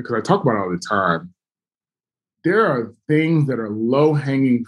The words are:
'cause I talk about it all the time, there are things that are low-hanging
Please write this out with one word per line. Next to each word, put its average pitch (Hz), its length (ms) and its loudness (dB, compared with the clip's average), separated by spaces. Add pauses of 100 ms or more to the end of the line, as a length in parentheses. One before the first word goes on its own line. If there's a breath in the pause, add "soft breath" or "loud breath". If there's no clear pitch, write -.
'cause 120 140 -8
I 110 60 -2
talk 196 220 0
about 120 120 2
it 101 40 -2
all 92 120 -4
the 90 60 -4
time, 90 560 -2 (1120)
there 208 220 2
are 123 280 -2 (140)
things 156 400 2
that 123 120 -4
are 110 100 -6
low-hanging 135 1000 0